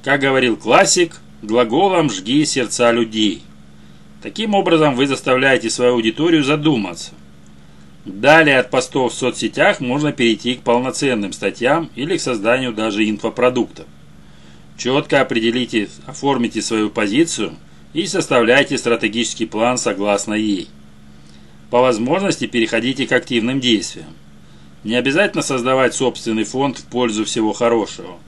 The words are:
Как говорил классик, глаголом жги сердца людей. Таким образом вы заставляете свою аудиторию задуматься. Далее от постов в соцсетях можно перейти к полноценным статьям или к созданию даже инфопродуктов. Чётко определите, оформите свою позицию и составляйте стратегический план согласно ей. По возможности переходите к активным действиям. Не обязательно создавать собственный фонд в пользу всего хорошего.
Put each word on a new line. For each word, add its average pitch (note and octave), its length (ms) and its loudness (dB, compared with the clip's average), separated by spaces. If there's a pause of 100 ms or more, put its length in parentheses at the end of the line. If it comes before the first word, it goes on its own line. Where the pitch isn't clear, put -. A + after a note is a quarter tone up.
Как C#3 200 0
говорил C3 340 2
классик, F3 640 2 (220)
глаголом C3 680 2
жги A2+ 360 0
сердца A#2+ 460 0
людей. A2 520 0 (800)
Таким G#3+ 320 -4
образом E3 400 4
вы C3 120 2
заставляете B2+ 640 2
свою B2 240 2
аудиторию C#3+ 500 2
задуматься. C3+ 680 -2 (960)
Далее C3+ 540 6
от B2 100 -2
постов C3 420 0
в - 40 -10
соцсетях E3 680 0
можно C#3+ 320 -2
перейти A#2+ 420 0
к A#2+ 60 -20
полноценным A#2+ 720 0
статьям C3 600 -2
или D#3 220 -4
к - 40 -6
созданию B2 500 0
даже G#2+ 360 -2
инфопродуктов. A#2 760 -2 (920)
Чётко C#3 440 0
определите, A#2 680 -2 (180)
оформите A#2+ 540 -2
свою G#2+ 280 -2
позицию G#2+ 680 -2 (380)
и E3+ 120 -4
составляйте C#3 720 2
стратегический A2+ 680 -2
план A2+ 320 -2
согласно G2+ 560 -2
ей. G#2 360 -2 (1000)
По A#2+ 120 4
возможности B2+ 680 0
переходите A#2+ 580 -2
к - 60 -4
активным B2 480 0
действиям. G#2+ 480 -2 (760)
Не G#2+ 120 -4
обязательно C#3+ 480 0
создавать B2+ 500 0
собственный A#2 500 -2
фонд B2+ 360 -4
в - 60 -20
пользу A#2 400 -2
всего A2 280 -2
хорошего. G2 640 -2 (100)